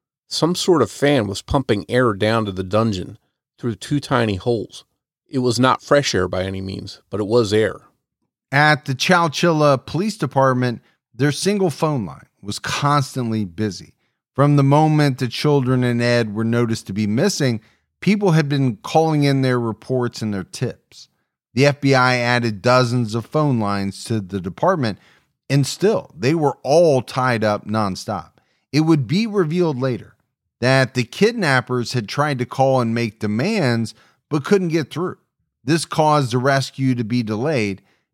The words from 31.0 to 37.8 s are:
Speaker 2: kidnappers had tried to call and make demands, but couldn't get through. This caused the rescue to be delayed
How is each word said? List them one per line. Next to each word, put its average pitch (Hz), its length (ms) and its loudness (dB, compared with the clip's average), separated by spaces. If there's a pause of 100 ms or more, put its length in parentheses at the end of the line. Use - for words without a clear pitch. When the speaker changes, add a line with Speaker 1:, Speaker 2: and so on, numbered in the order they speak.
Speaker 2:
kidnappers 131 880 0
had 113 140 -4
tried 143 320 -2
to 123 60 -2
call 135 360 2
and 113 140 -2
make 117 240 -4
demands, 117 720 -2 (360)
but 147 160 -4
couldn't 185 240 2
get 156 200 -2
through. 170 280 -6 (460)
This 151 220 0
caused 151 460 0
the 127 80 0
rescue 131 560 0
to 117 80 -4
be 120 180 -2
delayed 107 640 -4 (300)